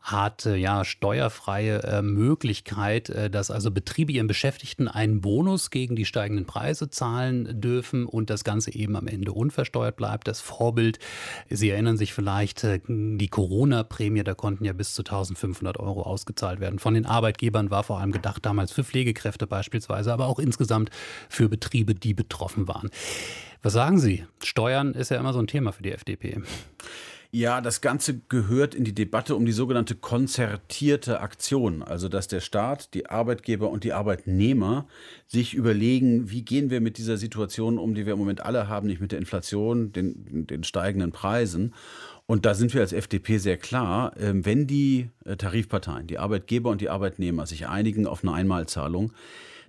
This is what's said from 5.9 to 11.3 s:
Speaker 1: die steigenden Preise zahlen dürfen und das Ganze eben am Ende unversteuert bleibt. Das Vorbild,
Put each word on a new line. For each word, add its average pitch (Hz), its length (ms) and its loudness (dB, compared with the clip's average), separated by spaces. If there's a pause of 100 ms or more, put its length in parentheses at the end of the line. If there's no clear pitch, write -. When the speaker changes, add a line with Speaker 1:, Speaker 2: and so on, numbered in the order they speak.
Speaker 1:
die 110 80 0
steigenden 104 420 -2
Preise 139 440 -4
zahlen 123 720 -2
dürfen 123 460 0
und 110 240 -2
das 104 120 -2
Ganze 107 300 0
eben 104 220 -2
am 98 120 -4
Ende 98 260 -4
unversteuert 117 640 -2
bleibt. 107 300 -4
Das 110 140 -4
Vorbild, 117 560 2 (500)